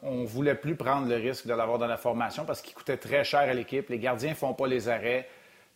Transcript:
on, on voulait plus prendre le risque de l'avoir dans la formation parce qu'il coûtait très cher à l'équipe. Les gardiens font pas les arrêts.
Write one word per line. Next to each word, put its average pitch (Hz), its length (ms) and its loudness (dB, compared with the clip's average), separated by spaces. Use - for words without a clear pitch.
on, 131 200 -2
on - 20 -2
voulait 127 320 2
plus 151 180 -2
prendre 135 320 2
le 120 100 2
risque 120 300 -2
de 120 80 -2
l'avoir 113 240 2
dans 117 80 0
la 117 120 -2
formation 117 480 -2
parce 143 160 -4
qu'il - 120 -18
coûtait - 220 -4
très 135 260 2
cher 143 180 4
à 131 140 4
l'équipe. 131 360 -2
Les 120 100 -2
gardiens 127 340 0
font 131 200 -2
pas 135 120 0
les 123 220 0
arrêts. 120 400 0